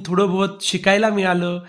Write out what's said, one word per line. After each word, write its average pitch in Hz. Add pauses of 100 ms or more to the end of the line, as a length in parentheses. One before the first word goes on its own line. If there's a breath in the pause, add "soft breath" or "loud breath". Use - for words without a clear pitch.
थोडं 180
बहुत 185 (120)
शिकायला 196
मिळालं. 180